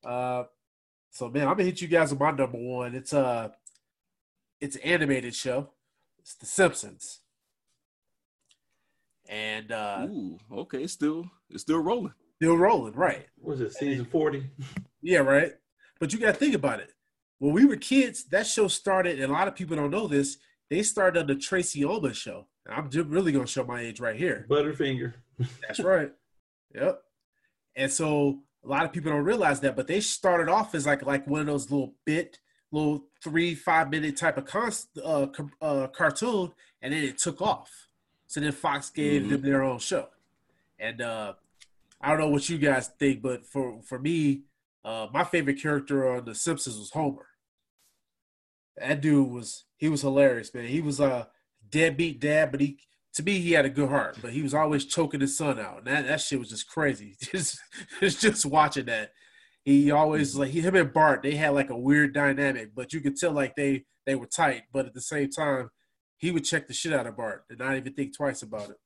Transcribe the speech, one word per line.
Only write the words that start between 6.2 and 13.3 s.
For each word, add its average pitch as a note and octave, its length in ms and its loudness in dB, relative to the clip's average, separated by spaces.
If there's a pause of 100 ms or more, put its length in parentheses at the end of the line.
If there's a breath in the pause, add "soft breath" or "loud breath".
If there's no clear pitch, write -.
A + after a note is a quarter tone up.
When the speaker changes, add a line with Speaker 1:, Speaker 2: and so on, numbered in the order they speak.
Speaker 1:
It's - 160 -20
The - 100 -18
Simpsons. - 720 0 (2000)
And, G#2+ 440 -8
uh, G#2 360 -6
Speaker 2:
Ooh, G2 300 -10 (140)
okay, C3 320 -8
it's F#3+ 80 -10
still, D#3 320 -4 (260)
it's - 120 -14
still D#3+ 180 0
rolling. F3+ 340 -2 (220)
Speaker 1:
Still E3 200 4
rolling, E3+ 380 4
right. C#3 320 0 (160)